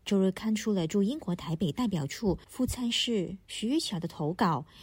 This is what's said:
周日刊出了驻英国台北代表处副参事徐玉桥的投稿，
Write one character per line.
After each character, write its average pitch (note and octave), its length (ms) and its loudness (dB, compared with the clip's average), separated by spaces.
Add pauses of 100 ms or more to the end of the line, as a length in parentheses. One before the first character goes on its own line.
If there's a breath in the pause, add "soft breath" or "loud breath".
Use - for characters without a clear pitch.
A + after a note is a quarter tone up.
周 G3 160 2
日 F#3+ 120 4
刊 A3 200 -2
出 G#3+ 200 0
了 F#3 120 2
驻 F3+ 160 2
英 G#3+ 200 2
国 F3+ 160 -4
台 E3 180 -4
北 D#3+ 160 0
代 B3 160 -2
表 F3+ 220 0
处 G3 280 0 (120)
副 - 180 -2
参 B3 240 -2
事 G3 560 0
徐 - 220 -4
玉 C#4+ 100 4
桥 G3 220 -2
的 E3 80 -2
投 D#3 260 -2
稿， D#3+ 320 2 (160 loud breath)